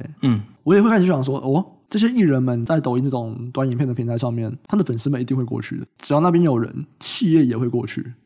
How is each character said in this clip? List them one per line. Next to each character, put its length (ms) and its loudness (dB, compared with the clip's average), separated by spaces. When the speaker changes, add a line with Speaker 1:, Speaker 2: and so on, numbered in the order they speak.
Speaker 1:
嗯。 200 2
Speaker 2:
我 100 4
也 80 8
会 80 4
开 80 4
始 80 4
想 160 2
说， 160 -4
哦， 260 0
这 60 0
些 100 4
艺 120 0
人 220 4
们 220 -2
在 160 0
抖 160 -2
音 80 0
这 60 -2
种 420 -6
短 180 -2
影 60 -2
片 100 0
的 60 -2
平 140 -4
台 100 -2
上 160 -4
面， 180 -4
他 120 0
的 40 4
粉 140 -2
丝 140 -4
们 100 -2
一 40 -4
定 120 -2
会 80 0
过 160 -6
去 160 -10
的， 80 -10
只 160 -2
要 60 4
那 100 4
边 120 4
有 140 4
人， 300 -4
企 340 -2
业 120 6
也 100 2
会 140 -2
过 180 -2
去。 240 -10